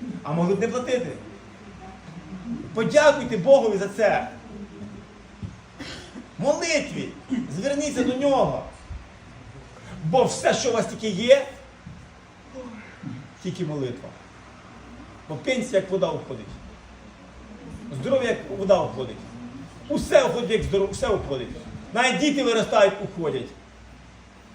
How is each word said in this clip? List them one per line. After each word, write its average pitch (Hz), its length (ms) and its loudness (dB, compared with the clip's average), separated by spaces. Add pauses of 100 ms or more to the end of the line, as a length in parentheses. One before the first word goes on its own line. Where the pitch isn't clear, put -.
(220)
А 147 100 -6
можуть 175 280 2
не 226 80 2
платити. 247 380 -2 (1700)
Подякуйте 254 600 6
Богові 226 400 6
за 190 120 -2
це. 190 400 2 (2000)
Молитві! 302 680 0 (480)
Зверніться 277 480 0
до 254 120 0
Нього. 262 460 2 (1400)
Бо 226 200 6
все, - 300 2
що 254 160 0
у - 20 4
вас 226 140 2
тільки - 220 -6
є, 247 380 6 (2000)
тільки 180 220 -4
молитва. 139 440 -6 (1200)
Бо 156 60 -6
пенсія 214 460 0
як 190 100 -2
вода 175 200 0
уходить. 123 360 -8 (1500)
Здоров'я 262 280 2
як 196 300 -4
вода 190 220 6
уходить. 123 360 -4 (720)
Усе 285 360 4
уходить, 240 260 0
як 208 120 2
здоров-, 196 280 2
все - 180 -2
уходить. 135 400 -2 (440)
Навіть 247 260 2
діти 277 260 2
виростають, 220 500 6 (100)
уходять. 135 440 -4 (1040)